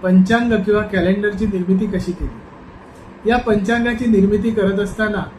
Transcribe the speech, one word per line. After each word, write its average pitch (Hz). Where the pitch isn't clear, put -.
पंचांग 220
किंवा 208
कॅलेंडरची 196
निर्मिती 190
कशी 190
केली. -
या 240
पंचांगाची 233
निर्मिती 208
करत 196
असताना 208